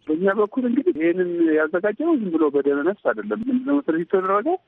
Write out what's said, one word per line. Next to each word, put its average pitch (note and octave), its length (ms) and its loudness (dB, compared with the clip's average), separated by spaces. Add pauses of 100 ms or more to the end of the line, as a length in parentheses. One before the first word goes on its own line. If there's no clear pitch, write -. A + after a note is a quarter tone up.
በእኛ D#3+ 200 0 (100)
በኩል G#3+ 300 0
እንግዲህ D4 320 0
ይህንን F3 340 0 (220)
ያዘጋጀነው G#3 600 0
ዝም G#3 140 -4
ብሎ D#3+ 200 2
በደመ C#3 340 2
ነፍስ G3 220 -4
አይደለም። A2+ 400 -2
ምንድነው C4 300 0
መሰረት E3+ 240 -2
የተደረገው? G3+ 680 0